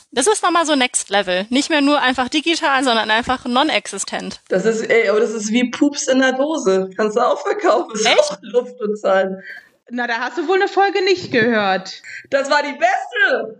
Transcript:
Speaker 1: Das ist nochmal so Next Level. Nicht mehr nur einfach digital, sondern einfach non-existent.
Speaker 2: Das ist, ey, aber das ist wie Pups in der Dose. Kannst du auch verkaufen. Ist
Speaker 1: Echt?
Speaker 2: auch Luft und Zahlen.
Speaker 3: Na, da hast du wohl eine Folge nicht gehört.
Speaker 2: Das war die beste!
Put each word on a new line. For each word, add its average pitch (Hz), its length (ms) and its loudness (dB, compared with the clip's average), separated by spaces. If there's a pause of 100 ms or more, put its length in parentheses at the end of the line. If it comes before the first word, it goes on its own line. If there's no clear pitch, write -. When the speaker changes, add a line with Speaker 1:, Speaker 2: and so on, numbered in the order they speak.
(120)
Speaker 1:
Das 254 160 0
ist 427 140 2
nochmal 339 220 2
so 302 120 2
Next - 340 -2
Level. 190 400 0
Nicht 262 180 0
mehr 302 140 2
nur 285 180 4
einfach 254 300 0
digital, 302 520 0
sondern 226 280 0
einfach 247 340 0
non-existent. 226 1040 -4
Speaker 2:
Das 185 160 0
ist, 220 160 0
ey, 226 300 2
aber 156 100 2
das 226 120 0
ist 214 200 -4
wie 247 180 2
Pups - 380 -2
in 262 120 4
der 262 120 4
Dose. 247 640 0
Kannst 214 220 0
du - 20 2
auch 285 220 0
verkaufen. 339 520 0
Ist 208 120 0
Speaker 1:
Echt? 302 240 2
Speaker 2:
auch 285 100 -12
Luft 240 400 -4
und 208 180 -4
Zahlen. 190 440 0 (480)
Speaker 3:
Na, 240 160 -4
da 233 120 -4
hast 254 180 -6
du 320 120 -4
wohl 381 80 4
eine 381 120 2
Folge 392 340 2
nicht 370 300 0
gehört. 214 680 0 (260)
Speaker 2:
Das 269 220 0
war 294 120 4
die 285 100 -4
beste! 359 880 0